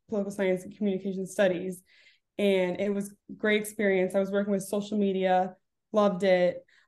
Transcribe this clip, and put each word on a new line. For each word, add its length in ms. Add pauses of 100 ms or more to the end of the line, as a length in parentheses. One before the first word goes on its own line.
political 240
science 320
and 120
communication 520
studies. 520 (580)
And 420
it 120
was 200
a 220
great 260
experience. 560
I 20
was 140
working 180
with 140
social 340
media, 560 (380)
loved 320
it. 420 (220)